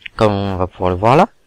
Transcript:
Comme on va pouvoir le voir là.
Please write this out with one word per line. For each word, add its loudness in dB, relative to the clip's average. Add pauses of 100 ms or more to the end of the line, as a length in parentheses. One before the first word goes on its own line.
(160)
Comme 2
on -4
va -2
pouvoir -4
le -2
voir 2
là. 4 (180)